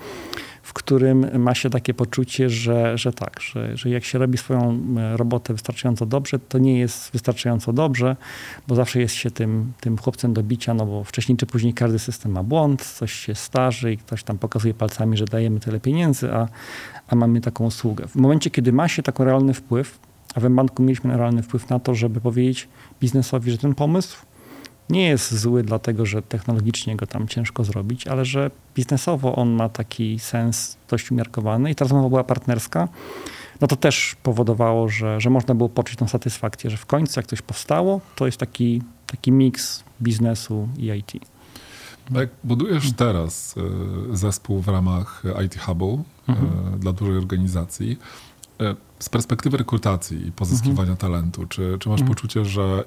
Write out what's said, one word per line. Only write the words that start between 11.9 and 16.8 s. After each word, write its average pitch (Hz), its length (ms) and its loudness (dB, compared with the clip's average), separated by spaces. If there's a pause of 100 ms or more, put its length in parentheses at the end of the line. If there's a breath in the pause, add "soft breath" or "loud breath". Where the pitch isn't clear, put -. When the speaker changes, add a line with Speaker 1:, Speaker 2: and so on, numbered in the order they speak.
Speaker 1:
system 107 340 -4
ma 92 100 -2
błąd, 143 420 2
coś - 280 -8
się - 220 -8
starzy 120 580 0
i 107 60 -2
ktoś - 240 -8
tam 101 160 -4
pokazuje 110 360 0
palcami, 110 420 0
że 107 80 0
dajemy 110 360 0
tyle 110 200 -4
pieniędzy, 143 520 0
a, 113 160 0 (600 loud breath)